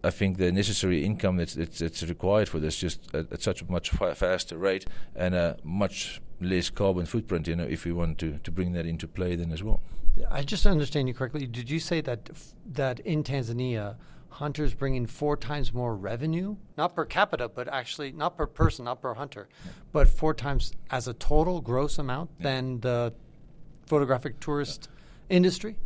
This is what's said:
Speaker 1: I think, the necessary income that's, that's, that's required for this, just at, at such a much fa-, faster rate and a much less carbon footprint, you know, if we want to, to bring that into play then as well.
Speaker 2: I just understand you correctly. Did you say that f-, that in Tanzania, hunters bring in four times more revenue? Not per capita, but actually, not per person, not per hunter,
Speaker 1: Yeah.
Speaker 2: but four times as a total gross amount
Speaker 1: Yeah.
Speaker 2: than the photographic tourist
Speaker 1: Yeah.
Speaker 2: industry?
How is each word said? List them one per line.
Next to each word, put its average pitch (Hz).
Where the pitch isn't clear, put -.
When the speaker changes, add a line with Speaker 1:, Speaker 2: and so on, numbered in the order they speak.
Speaker 1:
I 87
think, 95
the 90
necessary 95
income 95
that's, 85
that's, 80
that's 82
required 90
for 80
this, 78
just -
at, 80
at -
such 95
a 87
much 87
fa-, 87
faster 90
rate 95
and 90
a 87
much -
less 90
carbon 92
footprint, 85
you 82
know, 85
if 80
we 85
want 85
to, 78
to -
bring 90
that 82
into 82
play 90
then 85
as 78
well. 110
Speaker 2:
I 139
just 175
understand 147
you 120
correctly. 131
Did 117
you 160
say 165
that -
f-, -
that 131
in 151
Tanzania, 120
hunters 147
bring 135
in 123
four 147
times 143
more 123
revenue? 160
Not 160
per 165
capita, 165
but 123
actually, 135
not 156
per 151
person, 151
not 120
per 123
hunter, 113
Speaker 1:
Yeah. -
Speaker 2:
but 139
four 156
times 143
as 127
a 123
total 165
gross 131
amount 143
Speaker 1:
Yeah. 170
Speaker 2:
than 131
the 120
photographic 135
tourist -
Speaker 1:
Yeah. 180
Speaker 2:
industry? 185